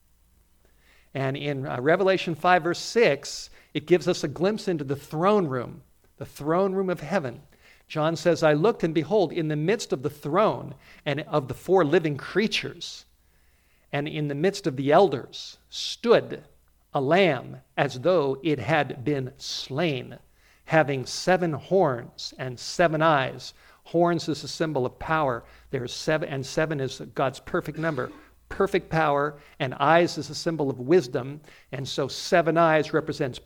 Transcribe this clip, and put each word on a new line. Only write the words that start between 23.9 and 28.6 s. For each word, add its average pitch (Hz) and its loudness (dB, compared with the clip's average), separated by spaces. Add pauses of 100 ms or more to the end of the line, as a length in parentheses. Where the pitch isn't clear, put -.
is 147 -4
a 139 -12
symbol 147 -2
of - -8
power. 143 0 (280)
There's 123 -6
seven, 156 -2
and 135 -6
seven 156 -2
is 131 -4 (140)
God's 135 -2
perfect 160 -6
number. 156 -4 (360)
Perfect 190 0